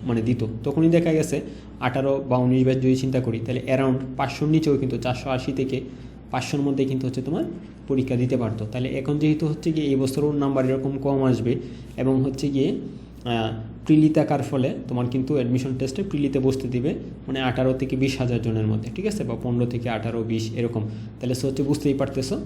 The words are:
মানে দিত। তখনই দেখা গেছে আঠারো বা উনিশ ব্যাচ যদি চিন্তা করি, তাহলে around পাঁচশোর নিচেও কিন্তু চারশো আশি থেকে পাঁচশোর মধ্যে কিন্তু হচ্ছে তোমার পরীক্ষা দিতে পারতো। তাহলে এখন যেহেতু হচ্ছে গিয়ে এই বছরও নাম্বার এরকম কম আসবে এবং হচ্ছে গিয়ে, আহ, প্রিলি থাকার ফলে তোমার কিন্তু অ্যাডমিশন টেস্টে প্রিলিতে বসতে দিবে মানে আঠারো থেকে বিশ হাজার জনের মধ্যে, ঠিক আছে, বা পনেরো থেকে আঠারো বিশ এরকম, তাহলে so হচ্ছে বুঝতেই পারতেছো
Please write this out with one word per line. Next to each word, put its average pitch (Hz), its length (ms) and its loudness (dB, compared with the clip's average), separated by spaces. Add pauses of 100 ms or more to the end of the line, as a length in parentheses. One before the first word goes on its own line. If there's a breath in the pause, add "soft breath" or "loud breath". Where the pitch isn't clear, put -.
মানে 117 200 2
দিত। 123 140 0 (240)
তখনই 160 320 4
দেখা 165 200 4
গেছে 139 200 0 (500 loud breath)
আঠারো 135 260 2 (160)
বা 127 160 4
উনিশ 127 220 6
ব্যাচ 131 180 4
যদি 131 180 6
চিন্তা 127 220 0
করি, 113 200 -2
তাহলে 127 160 -2 (120)
around 131 260 2 (180)
পাঁচশোর 139 380 -2
নিচেও 151 260 4
কিন্তু 120 140 -2 (100)
চারশো 123 220 -2 (100)
আশি 131 220 -2
থেকে 131 180 0 (540 loud breath)
পাঁচশোর 135 360 -2
মধ্যে 139 220 2
কিন্তু 131 180 -2
হচ্ছে 127 200 -2
তোমার 156 180 0 (440 loud breath)
পরীক্ষা 127 340 2
দিতে 127 180 2
পারতো। 107 300 -2
তাহলে 127 180 -2 (100)
এখন 147 220 0
যেহেতু 151 300 2
হচ্ছে 160 240 -2
গিয়ে 151 160 0
এই 135 120 4
বছরও 147 260 2 (140)
নাম্বার 135 260 2
এরকম 135 240 0 (120)
কম 139 140 2 (120)
আসবে 117 220 2 (480 loud breath)
এবং 131 120 4 (120)
হচ্ছে 139 200 -2 (100)
গিয়ে, 139 180 2
আহ, - 760 -4 (340)
প্রিলি 156 320 8
থাকার 143 320 2
ফলে 135 200 2 (200)
তোমার 123 240 0
কিন্তু 131 240 0
অ্যাডমিশন 127 420 0
টেস্টে 135 300 -2
প্রিলিতে 143 380 0
বসতে 131 260 0
দিবে 127 180 0 (360 loud breath)
মানে 135 120 -4 (100)
আঠারো 131 220 2 (100)
থেকে 127 220 -2
বিশ 123 180 2
হাজার 120 240 2
জনের 110 260 0
মধ্যে, 110 240 -2
ঠিক 185 160 -4
আছে, 208 180 -4
বা 113 140 -2
পনেরো 120 300 2
থেকে 113 140 -4 (100)
আঠারো 113 220 -4 (120)
বিশ 110 140 0 (140)
এরকম, 113 240 0 (360 loud breath)
তাহলে 123 200 -2
so - 80 -2
হচ্ছে 135 220 0
বুঝতেই 147 320 2
পারতেছো 131 340 -2 (100)